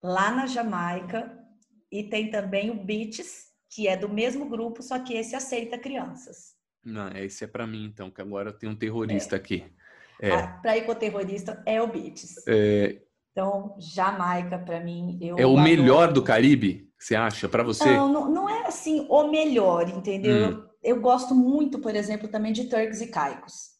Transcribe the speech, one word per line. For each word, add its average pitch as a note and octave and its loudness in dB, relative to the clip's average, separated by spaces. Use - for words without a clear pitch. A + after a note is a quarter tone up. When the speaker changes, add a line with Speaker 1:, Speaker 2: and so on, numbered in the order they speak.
Speaker 1:
Lá F#3+ 0
na C4 -2
Jamaica. G3 -6
E G#3 -8
tem G#3+ -4
também G3+ -2
o G#3 -8
Beaches, G#3+ -8
que G#3+ -4
é F#3+ 2
do F#3 -6
mesmo B3 -4
grupo, A#3 -8
só B3+ -8
que B3+ -10
esse A3 -6
aceita A#3+ -8
crianças. - -12
Speaker 2:
Não, G#2+ -10
esse G2 -10
é G#2+ -12
pra A2+ -8
mim, A2 -10
então, G#2 -14
que - -20
agora G2+ -8
eu G#2 -18
tenho A2 -8
um G#2+ -8
terrorista A2 -4
Speaker 1:
É. - -2
Speaker 2:
aqui. F#2 -6
É. G#2 0
Speaker 1:
Ah, E2+ 0
pra A3+ 0
ir A3+ -4
com A#3 -4
o A3+ -2
terrorista G3 -6
é A3 0
o A#3 0
Beaches. - -12
Speaker 2:
É. G#2 4
Speaker 1:
Então, G3 -4
Jamaica, F3+ -2
pra E3+ -8
mim, F3 -8
eu E3+ -6
Speaker 2:
É B2 6
o C3+ 8
melhor D3+ 8
Speaker 1:
adoro. E3 4
Speaker 2:
do C3+ 4
Caribe, A#2 4
você - -2
acha, G#2+ 0
pra A2+ 2
você? A#2+ 0
Speaker 1:
Não, C#4 4
não, C#4+ 0
não F#4 0
é A4 -4
assim D#4 -4
o D4+ 6
melhor, A3+ 2
entendeu? G3 0
Speaker 2:
Hum. - -10
Speaker 1:
Eu A#3+ 2
gosto B3+ 2
muito, B3+ 4
por G#3+ -4
exemplo, G#3+ -4
também G#3+ -4
de B3 -4
Turks A3 -2
e A#3 -8
Caicos. - -6